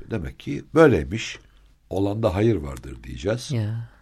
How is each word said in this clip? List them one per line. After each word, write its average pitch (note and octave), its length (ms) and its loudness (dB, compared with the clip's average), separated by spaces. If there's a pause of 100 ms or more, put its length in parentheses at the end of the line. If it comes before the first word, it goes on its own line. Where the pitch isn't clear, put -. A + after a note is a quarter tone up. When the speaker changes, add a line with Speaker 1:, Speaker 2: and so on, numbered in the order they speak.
(120)
Speaker 1:
Demek - 280 -6
ki - 240 -8 (100)
böyleymiş. A2+ 680 4 (500)
Olanda G2+ 460 0
hayır G#2+ 200 4
vardır C2+ 480 -8
diyeceğiz. E2+ 480 -4
Speaker 2:
Ya. A2+ 380 -4 (120)